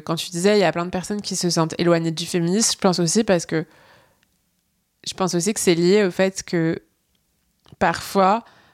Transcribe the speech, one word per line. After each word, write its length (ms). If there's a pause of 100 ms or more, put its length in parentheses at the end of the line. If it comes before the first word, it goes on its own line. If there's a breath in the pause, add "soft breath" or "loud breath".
quand 100
tu 140
disais, 280
il 40
y 40
a 80
plein 120
de 60
personnes 300
qui 160
se 120
sentent 300
éloignées 320
du 140
féminisme, 480
je 60
pense 200
aussi 240
parce 220
que, 200 (1400 soft breath)
je 60
pense 220
aussi 180
que 60
c'est 160
lié 280
au 80
fait 320
que 360 (1000)
parfois, 640 (300 soft breath)